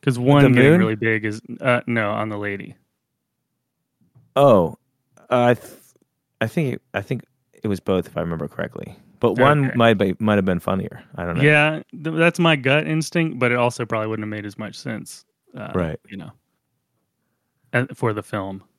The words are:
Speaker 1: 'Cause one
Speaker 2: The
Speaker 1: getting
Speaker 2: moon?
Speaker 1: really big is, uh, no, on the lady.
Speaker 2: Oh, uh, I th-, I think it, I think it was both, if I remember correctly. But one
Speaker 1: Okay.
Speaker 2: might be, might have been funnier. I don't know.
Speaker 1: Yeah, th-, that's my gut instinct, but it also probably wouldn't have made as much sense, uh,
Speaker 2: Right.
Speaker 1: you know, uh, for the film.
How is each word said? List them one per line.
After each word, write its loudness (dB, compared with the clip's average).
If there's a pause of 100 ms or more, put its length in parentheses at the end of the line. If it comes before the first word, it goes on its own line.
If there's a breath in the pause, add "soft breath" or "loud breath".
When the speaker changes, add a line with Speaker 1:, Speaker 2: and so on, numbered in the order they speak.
Speaker 1:
'Cause -2
one 6
Speaker 2:
The 8
Speaker 1:
getting 6
Speaker 2:
moon? 6
Speaker 1:
really 2
big -2
is, -6 (200)
uh, 0
no, -2
on -4
the -8
lady. -8 (1600)
Speaker 2:
Oh, 6 (520)
uh, 2
I 6
th-, -18 (680)
I -2
think -4
it, -12 (120)
I -4
think -8 (400)
it -4
was -2
both, -2
if -14
I -4
remember -6
correctly. -12 (240)
But 0
one 4
Speaker 1:
Okay. -4
Speaker 2:
might 4
be, 0
might 2
have 2
been -2
funnier. -6 (120)
I -8
don't -4
know. 0
Speaker 1:
Yeah, 2 (100)
th-, -8
that's 2
my 4
gut 0
instinct, -4
but 2
it 0
also -2
probably -4
wouldn't -6
have -8
made -10
as -14
much -12
sense, -12 (320)
uh, -14
Speaker 2:
Right. -4
Speaker 1:
you -16
know, -16 (1400)
uh, 0
for -2
the -6
film. -8 (160)